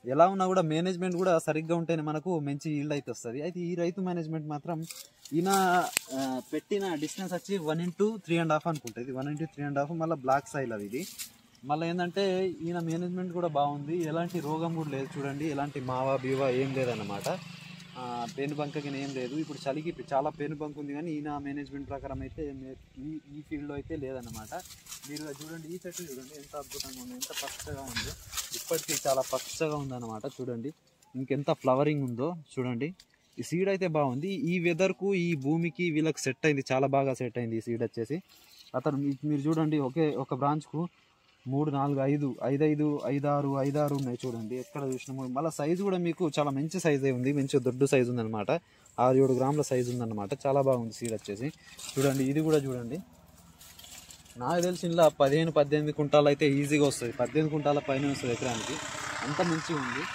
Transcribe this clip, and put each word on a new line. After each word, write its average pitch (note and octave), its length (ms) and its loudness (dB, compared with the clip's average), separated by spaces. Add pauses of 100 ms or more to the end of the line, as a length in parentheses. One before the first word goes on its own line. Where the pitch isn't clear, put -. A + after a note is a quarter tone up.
(140)
ఎలా D#3+ 200 10
ఉన్నా F#3+ 180 2
కూడా F#3 200 4
management F3+ 500 0
కూడా F#3 120 4 (140)
సరిగ్గా D#3+ 340 0
ఉంటేనే D#3+ 300 0
మనకు D#3 200 -4 (160)
మంచి C#3+ 200 -4 (100)
yield D3 200 -2
అయితే C3 180 -8
వస్తది. A#2+ 320 -8
అయితే F3+ 120 -6 (100)
ఈ F3+ 40 -2 (100)
రైతు F3+ 240 -2
management D#3+ 460 -4
మాత్రం D#3+ 260 -4 (580)
ఈయన, F3+ 120 2 (680)
ఆ, - 40 0 (320)
పెట్టిన G3 320 0 (180)
distance F3+ 340 -4
వచ్చి F#3+ 160 -4 (180)
one E3 140 2
into G3 220 2 (180)
three E3+ 180 2
and D#3 120 2
half D3+ 160 0
అనుకుంటా. A#2+ 340 -6
ఇది C3+ 140 -8
one C#3+ 140 -2
into D#3 200 -4
three C#3+ 160 -4
and C#3 120 0
half, D3 100 -2 (100)
మళ్ళీ E3 240 0
black C3+ 300 2
soil B2+ 220 -2
అది G2+ 120 -6
ఇది. B2+ 120 -4 (680)
మళ్ళీ D#3+ 220 0
ఏంటంటే F3+ 340 -2 (400)
ఈయన F3 140 -2 (100)
management F3+ 500 -4
కూడా F3 100 0 (100)
బాగుంది, C#3+ 380 0 (140)
ఎలాంటి F3 260 -2 (120)
రోగం D#3+ 220 -2 (100)
కూడా D3+ 160 -4
లేదు C3+ 180 -4
చూడండి, C#3+ 400 -4
ఎలాంటి C#3+ 260 -4 (100)
మావా C3+ 240 2 (100)
బీవా C3+ 240 2 (120)
ఏం C3+ 180 0
లేదన్నమాట. G#2 480 -2 (720)
ఆ, - 20 -8 (320)
పేనుబంక D3 480 -4
గిన C#3 200 -6
ఏం C#3 140 -6
లేదు. B2+ 260 -4
ఇప్పుడు D3+ 200 -8
చలికి D#3 280 -4 (200)
చాలా C#3+ 260 2
పేనుబంక D3 440 -6
ఉంది, C#3+ 160 -8
కానీ E3+ 180 -6
ఈయన D3 160 -6 (140)
management C#3 460 -8
ప్రకారం C3+ 340 -8
అయితే D3+ 180 -10 (160)
మే-, C3 180 -14 (280)
ఈ, D#3 40 -8 (260)
ఈ D3+ 120 -12
ఫీల్డ్‌లో D3 320 -8
అయితే D3+ 140 -8 (100)
లేదన్నమాట. A#2 480 -10 (560)
మీరు D3+ 320 -8
చూడండి, D#3 340 -12
ఈ F3+ 100 -10
చెట్టు F3+ 260 -10
చూడండి C3 320 -12
ఎంత C#3 200 -18
అద్భుతంగా C3 420 -12
ఉంది, B2 160 -10
ఎంత - 120 -6 (100)
పచ్చగా C#3 500 -8
ఉంది, A#2 200 -4 (480)
ఇప్పటికీ D#3+ 360 -2 (100)
చాలా C3 180 4 (100)
పచ్చగా D3+ 500 -2
ఉందన్నమాట. A#2 400 -8 (140)
చూడండి B2 340 -6 (480)
ఇంకెంత D3 320 0 (120)
flowering C#3 460 4
ఉందో B2 200 -2 (260)
చూడండి. B2+ 340 -2 (500)
ఈ D3+ 100 -6
seed F#3 240 2
అయితే F#3 140 0 (100)
బాగుంది, D3 340 2 (200)
ఈ F3+ 40 4 (100)
వెదర్కు F3+ 420 2 (200)
ఈ - 20 2 (160)
భూమికి E3+ 400 2 (120)
వీళ్ళకి D#3 280 2
set C3+ 220 0
అయింది, C#3 240 4
చాలా C3+ 160 4 (100)
బాగా C3+ 140 4 (100)
set B2 200 -4
అయింది A2+ 200 -2
ఈ - 60 -16
seed A#2 220 0
వచ్చేసి. A#2 280 -4 (600)
అతను C#3 240 0
మీ-, C#3+ 260 -2
మీరు D3 200 0
చూడండి, D#3 280 4 (120)
ఒకే D#3 180 2 (160)
ఒక - 180 -4
బ్రాంచ్కు D3 400 0 (720)
మూడు, D3+ 260 2
నాలుగు, C#3 220 2 (100)
ఐదు, D3 180 2 (220)
ఐదు, C#3 220 4
ఐదు, D3+ 160 2 (240)
ఐదు, C#3+ 240 0
ఆరు, C#3 160 0 (160)
ఐదు, C#3+ 160 0
ఆరు C#3+ 160 2
ఉన్నాయి B2 240 -4
చూడండి. A#2 400 -4
ఎక్కడ C#3+ 180 -10 (100)
చూసినా C3 260 -6
మూడు. C3 200 -6
మళ్ళీ D#3 220 0
size E3+ 280 0
కూడా F#3 200 2
మీకు E3+ 160 -2 (120)
చాలా D3 220 2
మంచి D#3+ 260 -2
సైజే C#3 340 4
ఉంది, B2+ 200 2
మంచి C#3 300 2
దొడ్డు B2+ 260 4
size B2+ 200 6
ఉందన్నమాట. A2 380 -2 (540)
ఆరు C3 180 8
ఏడు C3 160 6
గ్రాముల C#3+ 300 2
size B2+ 240 2
ఉందన్నమాట. A2 380 -4 (120)
చాలా C#3 240 4
బాగుంది A#2 320 2
seed A2+ 180 -2
వచ్చేసి. G#2 300 -6 (460)
చూడండి, C3+ 380 4
ఇది D#3 160 2
కూడా D#3 180 6
చూడండి, B2+ 340 -4 (1400)
నాకు E3 240 2
తెలిసి F3+ 220 -2
ఇందులో E3 200 8 (140)
పదిహేను, D3+ 380 6
పద్దెనిమిది D3+ 400 2
కుంటాలు D3 340 8
అయితే D3+ 120 4 (140)
ఈజీగా D3 320 6
వస్తుంది, A#2+ 300 -4
పద్దెనిమిది D3 340 2
కుంటాల D3 240 2 (100)
పైన C#3 240 2
వస్తుంది A#2+ 220 0
ఎకరానికి, A#2+ 420 -2 (500)
అంత D3 120 -2 (120)
మంచిగా D#3+ 340 0
ఉంది. B2+ 180 -4 (120)